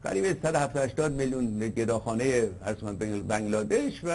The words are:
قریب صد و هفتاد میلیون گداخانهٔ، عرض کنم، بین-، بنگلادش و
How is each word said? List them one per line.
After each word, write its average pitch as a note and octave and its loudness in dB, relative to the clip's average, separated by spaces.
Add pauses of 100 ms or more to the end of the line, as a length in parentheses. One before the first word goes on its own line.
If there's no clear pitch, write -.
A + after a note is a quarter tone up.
قریب F#3+ 0
صد D#3+ 0
و D#3 4
هفتاد C#3+ 0
میلیون B2+ 0
گداخانهٔ، A2+ 2 (160)
عرض G#2 -2
کنم، G#2 -6
بین-، G#2 -2
بنگلادش G#2+ 0
و E3+ -2